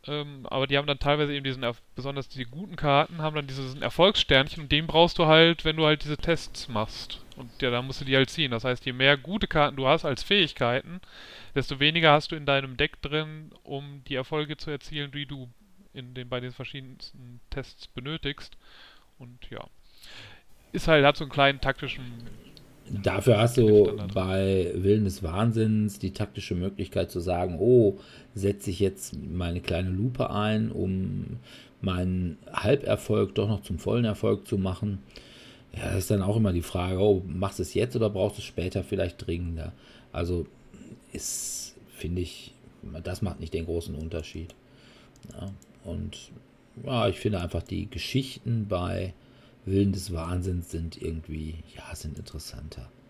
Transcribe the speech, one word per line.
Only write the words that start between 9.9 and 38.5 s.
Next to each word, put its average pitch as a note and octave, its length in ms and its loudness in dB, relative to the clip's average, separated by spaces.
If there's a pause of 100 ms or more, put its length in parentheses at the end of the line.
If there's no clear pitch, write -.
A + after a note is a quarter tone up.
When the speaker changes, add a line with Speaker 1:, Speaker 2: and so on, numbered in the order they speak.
Speaker 1:
als C#3 200 -2
Fähigkeiten, D#3+ 760 0 (560)
desto C3+ 240 -4
weniger D#3 320 6
hast D3+ 200 4
du E3 40 -6
in D3+ 100 -8
deinem C3+ 300 0
Deck C#3+ 260 -2
drin, D#3 500 -6 (120)
um C#3+ 440 -12
die C#3 80 -6
Erfolge D3+ 420 -4
zu - 140 -10
erzielen, C#3+ 400 -8
die C#3+ 140 -8
du C3 240 -12 (440)
in B2 200 -14
den, B2 140 -12
bei B2 140 -4
den B2 100 -10
verschiedensten C3 880 -16 (100)
Tests - 380 -10
benötigst. C#3+ 680 -8 (640)
Und B2 300 -18
ja, A2 140 -10 (1080)
ist F3+ 160 0
halt, D3 160 8
hat C#3+ 100 8
so - 80 -6
einen C3+ 80 -8
kleinen C#3 300 4
taktischen C3+ 420 -2 (840)
Speaker 2:
Dafür G2 480 4
hast A#2+ 180 6
Speaker 1:
Kniff A#2 120 8
Speaker 2:
du G#2 180 10
Speaker 1:
dann G2+ 120 0
da G#2 100 -6
drin. F#2+ 60 -6
Speaker 2:
bei F#2+ 600 2
Willen G2+ 300 4
des G2 180 -4
Wahnsinns G#2+ 760 2
die F#2+ 120 -2
taktische - 420 -6
Möglichkeit F#2 580 -2
zu F2+ 100 -4
sagen, F2 360 0
oh, A2+ 400 6 (380)
setze G2+ 360 -2
ich F2 100 -6
jetzt - 360 -2
meine F2 440 -4
kleine F2+ 280 -2
Lupe A#2+ 420 -2
ein, G#2+ 380 0
um F#2+ 680 -4 (420)
meinen F#2 580 -2 (140)
Halberfolg - 840 0
doch G2+ 120 0
noch G#2+ 140 0
zum F2 180 -6
vollen A#2 240 0
Erfolg G#2 460 0
zu A2 80 0
machen. F#2+ 440 -2 (720)
Ja, - 120 -8
das F#2 140 -2
ist F#2 120 -2
dann G2+ 100 2
auch G2+ 140 0
immer G#2+ 160 4
die F2 100 2
Frage, F#2 380 -2
oh, G2 260 6
machst F#2 340 -4
du F2+ 40 0
es - 100 -8
jetzt A#2+ 220 0
oder A2 140 2
brauchst G2 280 0
du A2 40 -12
es - 40 -12
später F#2 380 -4